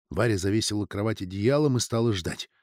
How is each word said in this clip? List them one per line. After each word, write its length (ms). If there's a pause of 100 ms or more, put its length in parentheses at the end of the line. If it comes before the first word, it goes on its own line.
Варя 300
завесила 480
кровать 340
одеялом 560
и 20
стала 320
ждать. 380 (140)